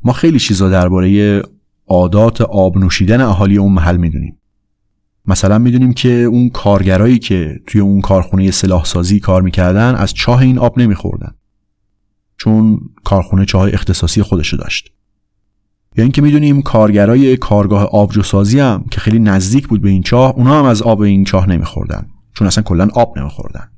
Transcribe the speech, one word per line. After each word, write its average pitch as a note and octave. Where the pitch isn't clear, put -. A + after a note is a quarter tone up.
ما B2+
خیلی E3
چیزا F#2+
دربارهٔ F#2+
عادات F#2+
آب F#2+
نوشیدن F#2+
اهالی G2+
اون G2
محل F2
می‌دونیم. E2
مثلاً G2
می‌دونیم B2
که B2+
اون A#2+
کارگرایی G2+
که D#2
توی G#2
اون G2
کارخونهٔ F#2+
سلاحسازی F2+
کار F#2
می‌کردن، F#2+
از -
چاه B2
این B2+
آب B2
نمی‌خوردن، -
چون A2
کارخونه G2
چاه G2
اختصاصی -
خودشو -
داشت. -
یا A2
اینکه C3+
می‌دونیم D3
کارگرای A2
کارگاه G2+
آبجوسازی G2+
هم B2
که -
خیلی A2
نزدیک G#2
بود G#2
به G2
این F#2+
چاه، B2+
اونا C3+
هم C#3+
از A2+
آب A2
این G2+
چاه F#2+
نمی‌خوردن، -
چون G#2
اصلاً G#2+
کلاً F#2
آب -
نمی‌خوردن. -